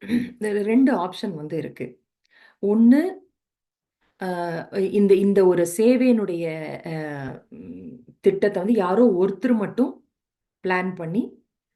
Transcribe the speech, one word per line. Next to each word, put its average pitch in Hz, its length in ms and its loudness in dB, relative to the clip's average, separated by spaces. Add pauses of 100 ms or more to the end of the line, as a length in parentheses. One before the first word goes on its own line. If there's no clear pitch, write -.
<clears throat> 226 400 -6
ரெண்டு 214 560 2
ஆப்ஷன் 180 380 -6
வந்து 151 220 -10
இருக்கு. 127 460 -12 (640)
ஒண்ணு, 233 420 4 (1120)
அ, 175 460 -6 (220)
இந்த, 202 240 4
இந்த 196 320 4
ஒரு 170 200 4 (100)
சேவையினுடைய, 220 680 2 (420)
அ, 151 640 -10
ம், - 480 -18 (220)
திட்டத்தை 196 420 0
வந்து 226 160 0
யாரோ 196 420 4
ஒருத்தர் 196 340 0
மட்டும் 220 540 -4 (600)
பிளான் 185 260 -2
பண்ணி 170 500 -8 (320)